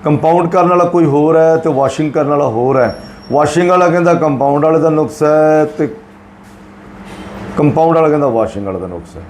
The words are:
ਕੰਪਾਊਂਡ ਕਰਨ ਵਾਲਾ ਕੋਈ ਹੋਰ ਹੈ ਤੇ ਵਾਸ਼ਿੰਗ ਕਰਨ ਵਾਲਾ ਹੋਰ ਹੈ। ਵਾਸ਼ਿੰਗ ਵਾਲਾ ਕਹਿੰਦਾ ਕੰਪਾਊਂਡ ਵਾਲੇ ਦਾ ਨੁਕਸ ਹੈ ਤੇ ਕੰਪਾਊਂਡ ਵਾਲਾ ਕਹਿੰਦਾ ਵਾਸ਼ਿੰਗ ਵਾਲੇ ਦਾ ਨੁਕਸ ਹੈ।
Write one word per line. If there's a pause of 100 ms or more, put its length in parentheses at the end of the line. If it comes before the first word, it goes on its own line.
ਕੰਪਾਊਂਡ
ਕਰਨ
ਵਾਲਾ
ਕੋਈ
ਹੋਰ
ਹੈ
ਤੇ
ਵਾਸ਼ਿੰਗ
ਕਰਨ
ਵਾਲਾ
ਹੋਰ
ਹੈ। (320)
ਵਾਸ਼ਿੰਗ
ਵਾਲਾ
ਕਹਿੰਦਾ
ਕੰਪਾਊਂਡ
ਵਾਲੇ
ਦਾ
ਨੁਕਸ
ਹੈ
ਤੇ (1700)
ਕੰਪਾਊਂਡ
ਵਾਲਾ
ਕਹਿੰਦਾ
ਵਾਸ਼ਿੰਗ
ਵਾਲੇ
ਦਾ
ਨੁਕਸ
ਹੈ।